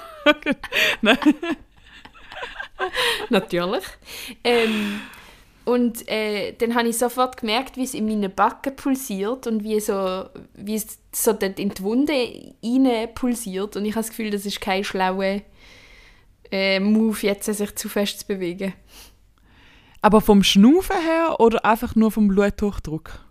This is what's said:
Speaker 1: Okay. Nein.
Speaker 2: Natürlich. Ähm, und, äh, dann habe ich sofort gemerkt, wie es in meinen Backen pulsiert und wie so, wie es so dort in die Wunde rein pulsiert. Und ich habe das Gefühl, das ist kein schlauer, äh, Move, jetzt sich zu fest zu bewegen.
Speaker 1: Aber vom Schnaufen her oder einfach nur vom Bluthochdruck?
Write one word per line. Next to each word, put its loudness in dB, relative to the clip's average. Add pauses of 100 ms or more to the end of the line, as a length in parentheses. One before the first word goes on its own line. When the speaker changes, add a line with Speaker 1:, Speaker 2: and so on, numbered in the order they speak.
(240)
Speaker 1:
Okay. 2 (460)
Nein. 4 (2000)
Speaker 2:
Natürlich. -2 (600)
Ähm, 0 (640)
und, 0
äh, -4
dann 0
habe 0
ich -2
sofort -2
gemerkt, -4
wie -4
es -6
in -2
meinen -2
Backen 0
pulsiert -4
und -2
wie -2
so, -2 (300)
wie -8
es -8 (140)
so 2
dort -4
in -2
die -8
Wunde 2 (520)
rein 2
pulsiert. -4
Und -4
ich -2
habe -2
das -6
Gefühl, -6
das -4
ist -6
kein -2
schlauer, -2 (1120)
äh, 2
Move, 2
jetzt 0
sich -4
zu -8
fest -2
zu -18
bewegen. -6 (1300)
Speaker 1:
Aber 6
vom 8
Schnaufen 6
her 0
oder 4
einfach 2
nur 4
vom 2
Bluthochdruck? -2 (100)